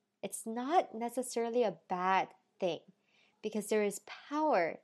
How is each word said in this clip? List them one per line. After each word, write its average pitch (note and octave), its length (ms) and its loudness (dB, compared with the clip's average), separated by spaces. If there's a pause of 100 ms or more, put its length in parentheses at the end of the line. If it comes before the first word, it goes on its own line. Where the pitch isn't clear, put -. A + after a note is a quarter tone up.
(220)
it's - 240 -10
not B3 480 0
necessarily A#3 680 -2
a F#3 120 0 (140)
bad F#3 380 2 (320)
thing, E3+ 200 -2 (640)
because G#3+ 260 -4
there G#3+ 160 2
is G3 160 -2 (300)
power C#4+ 540 2